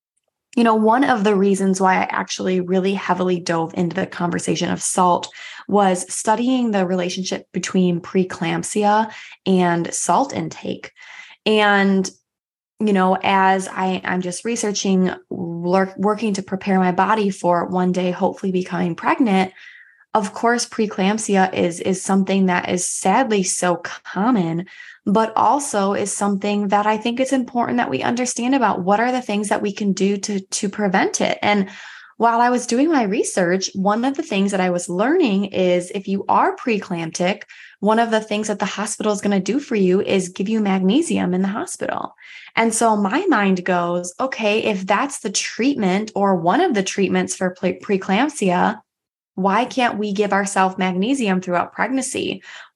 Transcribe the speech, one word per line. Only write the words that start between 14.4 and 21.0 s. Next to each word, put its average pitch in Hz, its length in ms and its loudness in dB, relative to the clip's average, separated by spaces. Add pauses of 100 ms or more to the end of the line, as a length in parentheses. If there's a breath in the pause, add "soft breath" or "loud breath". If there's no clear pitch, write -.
researching, 202 640 0 (200)
work, 180 640 -2
working 208 380 0
to 190 80 -4
prepare 190 360 -2
my 180 140 2
body 196 380 2
for 175 360 0
one 185 260 0
day 180 180 0
hopefully 185 420 -2
becoming 180 420 -2
pregnant, 214 580 2 (600 loud breath)
of 202 220 0
course, 233 340 0
preeclampsia 202 840 0